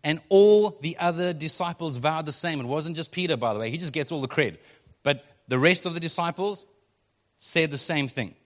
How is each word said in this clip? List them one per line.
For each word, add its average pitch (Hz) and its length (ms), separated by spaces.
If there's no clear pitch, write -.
And 151 160
all 208 420
the 160 160
other 175 340
disciples 160 680
vowed 156 280
the 147 60
same. 160 280
It 120 60
wasn't 151 300
just 156 160
Peter, 170 260
by 113 160
the 104 60
way. 113 100
He 156 80
just 165 160
gets 151 180
all 156 80
the 131 80
cred. 113 300
But 139 200
the 127 120
rest 180 260
of 170 80
the 170 60
disciples 175 680
said 160 320
the 143 80
same 147 300
thing. 120 260